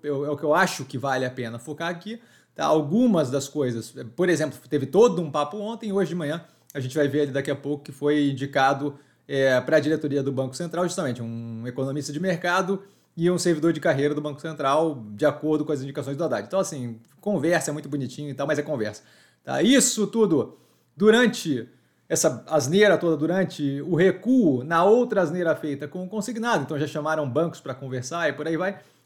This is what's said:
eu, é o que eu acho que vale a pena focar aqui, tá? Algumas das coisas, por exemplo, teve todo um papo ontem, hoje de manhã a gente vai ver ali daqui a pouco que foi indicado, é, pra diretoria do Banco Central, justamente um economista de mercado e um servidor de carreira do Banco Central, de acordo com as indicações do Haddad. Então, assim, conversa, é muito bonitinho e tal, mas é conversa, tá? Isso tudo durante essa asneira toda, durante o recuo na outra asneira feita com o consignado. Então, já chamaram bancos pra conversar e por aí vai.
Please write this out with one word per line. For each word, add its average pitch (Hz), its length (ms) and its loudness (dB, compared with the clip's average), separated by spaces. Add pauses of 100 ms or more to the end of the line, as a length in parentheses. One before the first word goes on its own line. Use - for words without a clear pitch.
eu, 143 220 -4
é 147 60 -4
o 143 80 -4
que - 40 -16
eu 151 120 2
acho 175 320 0
que 143 100 -10
vale 131 300 -2
a 123 40 -4
pena 117 280 -8
focar 160 320 -8
aqui, 202 280 -12 (360)
tá? 147 100 -4
Algumas 156 680 4
das 139 160 -2
coisas, 123 480 -4 (220)
por 185 140 2
exemplo, - 280 0 (120)
teve 135 160 0
todo 180 340 4
um 147 100 -4
papo 147 280 -4
ontem, 220 340 -8
hoje 190 160 0
de 165 60 -8
manhã 165 280 -4 (300)
a 143 80 -8
gente 127 160 -6
vai 147 100 4
ver 139 140 0
ali 143 100 0
daqui 139 200 -4
a 135 60 -2
pouco 143 280 -8
que 143 80 -16
foi 147 380 2
indicado, 139 680 0 (300)
é, 135 320 2
pra 151 200 4
diretoria 147 420 0
do 135 100 -2
Banco 131 240 -4
Central, 170 280 -4
justamente 160 360 -4
um 117 460 -10
economista 135 440 -6
de 147 100 -6
mercado 185 640 -2 (300)
e 165 160 2
um 180 60 2
servidor 165 380 2
de 151 60 -8
carreira 143 340 2
do 151 80 -6
Banco 143 180 -8
Central, 147 680 0
de 104 160 0
acordo 151 360 0
com 151 100 -4
as 135 100 -2
indicações 135 340 -8
do 165 80 -4
Haddad. 110 220 -2
Então, 185 140 -2
assim, 123 380 -6 (220)
conversa, 170 500 0
é - 20 -2
muito 151 160 -8
bonitinho 143 420 -6
e 127 40 -8
tal, 139 120 -4
mas 151 120 0
é 147 40 0
conversa, 120 400 -4 (400)
tá? 131 200 -2
Isso 220 440 4
tudo 185 520 0 (360)
durante 202 720 4 (400)
essa - 380 0
asneira 160 500 4
toda, 165 200 2
durante 151 640 -2
o 156 160 -2
recuo 185 680 4
na 165 220 2
outra 226 380 4
asneira 165 340 0
feita 147 320 -6
com 180 160 -10
o 180 40 -10
consignado. 220 540 -2
Então, 143 160 -6
já 151 80 -2
chamaram 151 420 -2
bancos 160 300 -2
pra 131 160 -10
conversar 135 540 -6
e 139 40 -2
por 147 140 -6
aí 165 100 -2
vai. 190 220 -4 (280)